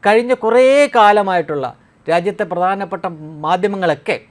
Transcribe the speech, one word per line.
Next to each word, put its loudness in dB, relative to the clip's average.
കഴിഞ്ഞ 2
കുറേ 2
കാലമായിട്ടുള്ള 2
രാജ്യത്തെ -2
പ്രധാനപ്പെട്ട -4
മാധ്യമങ്ങളൊക്കെ -2